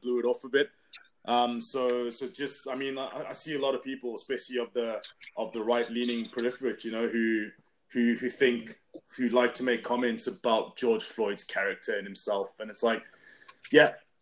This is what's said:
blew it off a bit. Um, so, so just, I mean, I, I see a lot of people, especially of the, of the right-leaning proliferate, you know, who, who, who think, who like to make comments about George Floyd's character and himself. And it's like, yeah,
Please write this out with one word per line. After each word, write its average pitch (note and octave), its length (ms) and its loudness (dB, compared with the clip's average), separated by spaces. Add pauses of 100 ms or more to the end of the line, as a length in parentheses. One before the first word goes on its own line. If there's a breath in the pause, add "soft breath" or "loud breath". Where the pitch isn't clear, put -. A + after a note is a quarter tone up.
blew B2 180 0
it A#2 60 0
off A#2+ 180 2
a C3 60 -12
bit. C#3 200 4 (560 soft breath)
Um, A#2+ 360 2
so, B2 480 0
so A#2+ 180 -6
just, C3+ 420 -6
I B2+ 60 -4
mean, C3+ 220 -6
I, C3+ 320 -8
I C3 40 -10
see D3+ 220 -6
a C#3 40 -2
lot C3+ 160 2
of A#2+ 80 -6
people, C3 320 -8
especially B2+ 420 -6
of A#2 160 -4
the, A#2 280 -2 (360)
of - 160 -4
the A2+ 80 -4
right-leaning A#2 680 0
proliferate, B2 540 -2
you A2+ 80 -4
know, A2+ 160 0
who, A2+ 400 0 (420)
who, A#2+ 300 4
who B2+ 100 -2
think, A#2+ 500 0 (360)
who B2+ 140 0
like B2 260 4
to - 80 -2
make A#2+ 200 0
comments A#2+ 440 0
about A2+ 480 0
George A2+ 280 2
Floyd's G2+ 400 -2
character G2 520 -4
and G2 100 -4
himself. G2 440 -2 (100)
And G#2+ 100 -8
it's G#2 140 -6
like, A2+ 180 2 (680 soft breath)
yeah, - 220 10 (280)